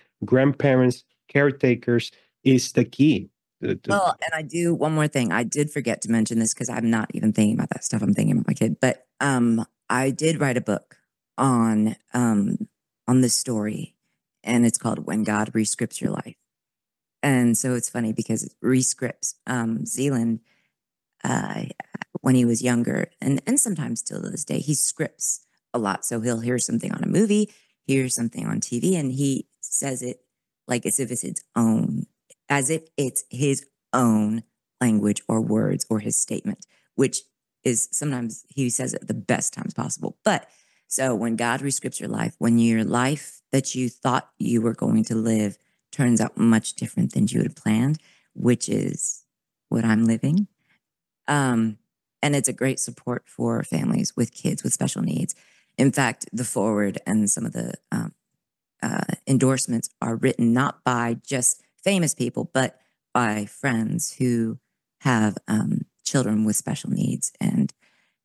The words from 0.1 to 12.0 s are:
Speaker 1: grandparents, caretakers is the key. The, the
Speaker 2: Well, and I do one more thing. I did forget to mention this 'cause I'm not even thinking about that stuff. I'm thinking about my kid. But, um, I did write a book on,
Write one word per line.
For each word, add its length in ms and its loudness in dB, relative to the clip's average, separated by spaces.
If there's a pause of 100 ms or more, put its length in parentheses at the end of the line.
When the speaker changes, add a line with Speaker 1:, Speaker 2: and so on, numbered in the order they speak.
Speaker 1:
grandparents, 800 4 (240)
caretakers 840 2 (340)
is 280 4
the 120 4
key. 440 2 (320)
The, 220 -2
the 80 -4
Speaker 2:
Well, 340 2
and 100 -6
I 80 -4
do 320 0
one 200 0
more 140 2
thing. 220 0
I 140 0
did 260 -2
forget 320 -4
to 80 -4
mention 280 2
this 160 0
'cause 160 -8
I'm 200 -2
not 240 0
even 180 2
thinking 220 4
about 160 -2
that 140 -8
stuff. 180 -4
I'm 120 2
thinking 180 2
about 160 0
my 60 0
kid. 260 0
But, 260 -2 (140)
um, 460 2 (220)
I 220 0
did 300 0
write 160 0
a 60 0
book 340 -4 (400)
on, 600 2 (180)